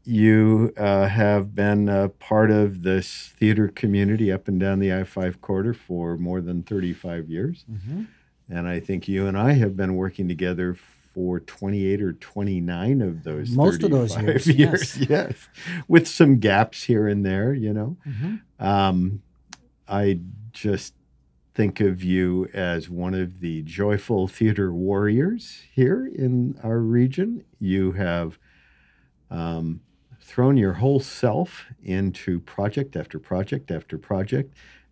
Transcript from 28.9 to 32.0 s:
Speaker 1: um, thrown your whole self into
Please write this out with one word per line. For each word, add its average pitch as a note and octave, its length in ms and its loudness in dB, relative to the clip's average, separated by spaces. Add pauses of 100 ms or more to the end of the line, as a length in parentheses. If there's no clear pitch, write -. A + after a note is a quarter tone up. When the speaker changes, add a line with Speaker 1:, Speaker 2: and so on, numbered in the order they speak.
Speaker 1:
um, E2 500 -6 (400)
thrown C3 360 2
your G2 160 4
whole B2+ 260 2
self - 680 -2 (140)
into F#2 600 -4